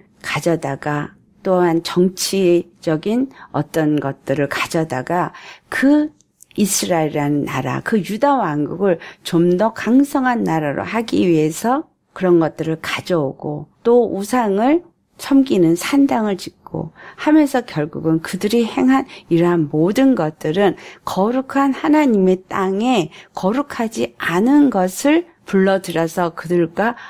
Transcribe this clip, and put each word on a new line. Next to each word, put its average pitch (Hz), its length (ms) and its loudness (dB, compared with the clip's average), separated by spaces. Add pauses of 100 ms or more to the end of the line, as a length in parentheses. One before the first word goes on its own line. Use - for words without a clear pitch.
(220)
가져다가, 147 880 -4 (320)
또한 175 380 2
정치적인 185 1500 0 (200)
어떤 151 480 -2
것들을 139 500 -4
가져다가 160 840 -4 (360)
그 302 440 2 (420)
이스라엘이라는 156 920 0
나라, 135 360 -6
그 220 180 -2
유다 220 380 0
왕국을 165 640 -2 (240)
좀 175 320 2
더 220 160 0
강성한 254 720 0
나라로 156 400 -2
하기 214 420 -2
위해서 170 640 0 (240)
그런 180 260 2
것들을 160 420 -2
가져오고, 151 880 -4 (160)
또 233 340 2
우상을 226 680 0 (340)
섬기는 202 560 2
산당을 240 640 0
짓고 - 560 -10 (240)
하면서 302 440 2
결국은 160 600 -2
그들이 208 440 -2
행한 262 420 2 (220)
이러한 170 400 2
모든 208 460 2
것들은 165 640 -2 (280)
거룩한 262 680 0
하나님의 220 760 2
땅에 196 640 0 (240)
거룩하지 226 840 -4
않은 254 540 2
것을 247 560 0 (180)
불러들여서 180 880 0
그들과 175 600 -2 (160)